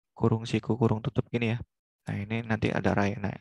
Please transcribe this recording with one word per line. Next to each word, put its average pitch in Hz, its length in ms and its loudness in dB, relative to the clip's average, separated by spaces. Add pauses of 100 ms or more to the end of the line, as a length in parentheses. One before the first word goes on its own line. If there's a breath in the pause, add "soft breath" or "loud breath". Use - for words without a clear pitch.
(100)
kurung 113 320 2
siku, 110 320 0
kurung 110 240 2
tutup 127 320 -2
gini 117 240 0
ya. 110 80 -6 (480)
Nah, 104 80 -4
ini 110 240 -4
nanti 110 320 0
ada - 240 2
array. 101 160 2
Nah, 101 160 -4 (100)